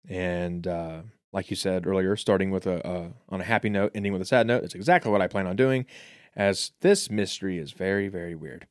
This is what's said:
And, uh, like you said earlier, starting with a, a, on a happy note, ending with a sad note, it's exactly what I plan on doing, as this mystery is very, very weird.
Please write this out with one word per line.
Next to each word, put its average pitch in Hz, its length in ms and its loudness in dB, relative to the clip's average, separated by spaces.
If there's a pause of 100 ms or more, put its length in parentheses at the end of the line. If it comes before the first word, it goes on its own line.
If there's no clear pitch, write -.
And, 87 580 -2
uh, 82 360 -6 (320)
like 98 160 -4
you 98 80 -2
said 92 280 0
earlier, 95 300 2
starting 95 360 2
with 95 140 -2
a, 90 220 -2
a, 87 460 -8
on 92 80 -4
a - 20 -6
happy 107 260 2
note, 101 240 2
ending 101 200 -2
with 92 80 -2
a 92 40 -6
sad 117 220 4
note, 120 160 2
it's - 120 -10
exactly 120 360 2
what 101 100 4
I 92 60 4
plan 95 200 -2
on 92 100 -2
doing, 131 280 2 (500)
as 98 440 0
this 175 320 4
mystery 95 460 -2
is 73 160 -8
very, 98 340 0
very 87 260 -8
weird. 78 380 -14